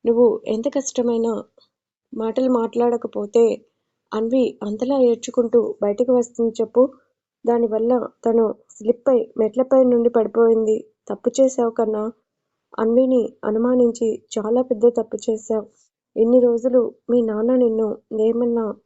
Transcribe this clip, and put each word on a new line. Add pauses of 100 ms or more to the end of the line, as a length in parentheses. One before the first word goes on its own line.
నువ్వు
ఎంత
కష్టమైనా (680)
మాటలు
మాట్లాడకపోతే (480)
అన్వి
అంతలా
ఏడ్చుకుంటూ
బయటకు
వస్తుంది
చెప్పు. (540)
దానివల్ల (180)
తను (140)
స్లిప్
అయి
మెట్లపై
నుండి
పడిపోయింది. (240)
తప్పు (100)
చేశావు
కన్నా. (680)
అన్విని (100)
అనుమానించి (140)
చాలా
పెద్ద
తప్పు (120)
చేశావు. (480)
ఇన్ని
రోజులు (160)
మీ
నాన్న
నిన్ను (240)
ఏమన్నా (100)